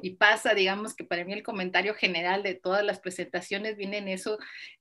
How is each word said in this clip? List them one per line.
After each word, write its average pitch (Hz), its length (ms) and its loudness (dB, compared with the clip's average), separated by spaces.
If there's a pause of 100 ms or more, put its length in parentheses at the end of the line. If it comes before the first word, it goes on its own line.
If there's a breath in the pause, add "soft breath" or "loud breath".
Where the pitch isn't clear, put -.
y 185 100 -4
pasa, 214 420 6
digamos 202 420 2
que - 80 -12
para 175 220 -2
mí 190 80 -8
el 208 100 -8
comentario 185 500 0
general 185 500 0
de 190 120 -2
todas 185 280 0
las 202 160 0
presentaciones 196 760 -6
viene 202 220 -6
en 202 80 -6
eso, 196 320 -4 (420 loud breath)